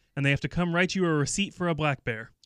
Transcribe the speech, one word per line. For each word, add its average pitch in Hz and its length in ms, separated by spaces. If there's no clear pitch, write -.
and 139 80
they 139 60
have 139 120
to 143 60
come 170 280
write 180 180
you 185 100
a 170 80
receipt 151 440
for 180 120
a 170 60
black 147 300
bear. 113 280